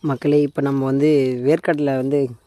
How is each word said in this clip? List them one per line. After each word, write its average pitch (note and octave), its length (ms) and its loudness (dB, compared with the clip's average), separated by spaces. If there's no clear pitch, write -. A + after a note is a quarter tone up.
மக்களே, D3 400 0
இப்ப C#3+ 200 -2
நம்ம C#3 240 -2
வந்து C3+ 600 2
வேர்க்கடலை D3 500 0
வந்து C3+ 320 0